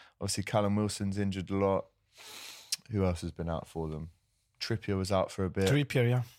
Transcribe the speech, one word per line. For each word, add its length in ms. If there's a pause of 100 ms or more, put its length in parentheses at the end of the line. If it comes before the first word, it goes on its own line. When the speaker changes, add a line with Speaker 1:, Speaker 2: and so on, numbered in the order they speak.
(200)
Speaker 1:
Obviously, 240
Callum 320
Wilson's 400
injured 340
a 60
lot. 300 (1040)
Who 140
else 180
has 100
been 160
out 200
for 200
them? 220 (500)
Trippier 360
was 160
out 180
for 140
a 60
bit. 180
Speaker 2:
Trippier, 400
yeah. 140 (160)